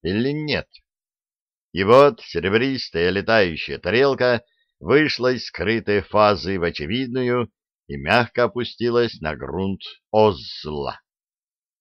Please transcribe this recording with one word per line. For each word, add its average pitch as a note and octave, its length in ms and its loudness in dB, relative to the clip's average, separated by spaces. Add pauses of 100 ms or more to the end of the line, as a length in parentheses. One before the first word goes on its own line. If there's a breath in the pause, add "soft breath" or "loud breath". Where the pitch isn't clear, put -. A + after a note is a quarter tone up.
или A2 300 -2
нет. D3 360 -4 (1080)
И F#2 100 -2
вот C3 380 6
серебристая G2 880 0
летающая F#2 680 0
тарелка B2 640 0 (360)
вышла B2+ 520 0
из A#2+ 140 -6
скрытой G#2 560 -2
фазы G2 580 0
в E2+ 40 0
очевидную A#2+ 840 -2 (380)
и D2 80 -10
мягко A2+ 480 0
опустилась A#2 800 -2
на D#2 140 -4
грунт F2 460 -6 (300)
Озла. D2+ 880 0 (800)